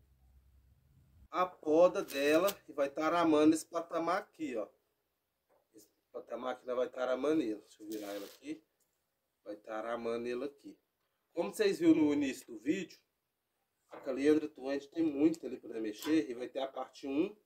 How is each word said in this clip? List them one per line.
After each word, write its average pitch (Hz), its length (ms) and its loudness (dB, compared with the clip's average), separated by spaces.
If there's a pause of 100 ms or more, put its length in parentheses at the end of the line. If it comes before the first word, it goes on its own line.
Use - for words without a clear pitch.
(1300)
a 175 160 0
poda 170 580 4
dela 151 500 2 (140)
e 151 60 -18
vai 139 160 0
tá 156 160 -4
aramando 160 480 6
esse 156 100 -6
patamar 165 540 -2
aqui, 156 360 -10
ó. 107 140 -6 (1040)
Esse 107 140 -20 (240)
patamar 120 420 -8
aqui - 120 -18
nós 123 100 -2
vai 123 120 0
tá 127 140 -6
aramando 131 400 0
ele. 107 180 -4
Deixa - 220 -20
eu 104 60 -16
virar 104 240 -8
ela 101 140 -8
aqui. 151 360 -14 (840)
Vai 104 120 -12
tá 107 220 -12
aramando 117 480 -4
ele 123 180 -4
aqui. - 340 -14 (540)
Como 190 220 -4
vocês 196 240 0
viram 160 160 8
no 151 180 4
início 139 340 -2
do 117 120 -16
vídeo, 175 400 -4 (920)
a - 100 -16
caliandra 147 460 2
atuante 139 420 -8
tem 165 160 -2
muito 151 420 2
ali 123 100 -8
pra 113 240 -10
mexer 139 480 -2
e 123 60 -8
vai 123 140 -10
ter 135 100 -8
a 131 80 -4
parte - 400 -12
um 156 400 -2